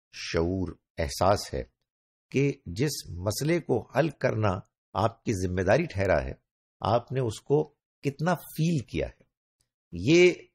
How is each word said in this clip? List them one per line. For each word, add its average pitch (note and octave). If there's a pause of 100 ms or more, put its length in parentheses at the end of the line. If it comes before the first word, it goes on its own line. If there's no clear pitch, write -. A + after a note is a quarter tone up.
(140)
शऊर, F2 (180)
एहसास F2+
है C2 (680)
कि C3+
जिस C3
मसले G#2+
को -
हल D3
करना A2 (260)
आपकी A2
जिम्मेदारी F#2
ठहरा G2
है, C2 (400)
आपने A#2+
उसको C#3 (380)
कितना D#3
फील D#3+
किया -
है। - (760)
ये E3